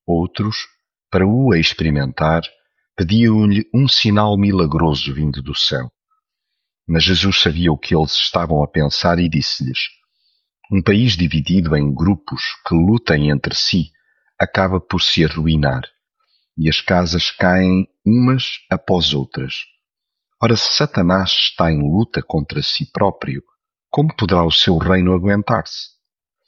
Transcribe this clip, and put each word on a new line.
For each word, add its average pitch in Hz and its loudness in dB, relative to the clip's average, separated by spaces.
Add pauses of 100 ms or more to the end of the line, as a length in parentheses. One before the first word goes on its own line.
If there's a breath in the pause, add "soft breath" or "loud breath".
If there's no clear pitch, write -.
Outros, 90 -2 (420)
para 95 2
o 123 2
experimentar, 78 0 (520)
pediam-lhe 107 2
um 131 4
sinal 104 2
milagroso 80 0
vindo 69 -4
do 71 -10
céu. 64 -4 (960)
Mas 82 2
Jesus 95 0
sabia 85 0
o 71 -2
que - -2
eles 78 0
estavam 80 -2
a 71 0
pensar 80 0
e 87 2
disse-lhes: 67 -4 (920)
"Um 95 0
país 104 2
dividido 82 0
em 71 2
grupos - -2 (200)
que - -2
lutem 82 2
entre - -4
si - -2 (500)
acaba 95 0
por - -4
se - 2
arruinar, 76 0 (720)
e 78 0
as - -2
casas 87 -2
caem 92 2 (180)
umas 123 0 (100)
após 87 -2
outras. 65 -6 (840)
Ora, 117 2
se - -2
Satanás 95 0
está - 0
em 73 0
luta 80 0
contra 73 -6
si - -6
próprio, 71 -4 (460)
como 151 0
poderá 87 0
o 82 0
seu - 2
reino 92 2
aguentar-se? 101 -2 (600)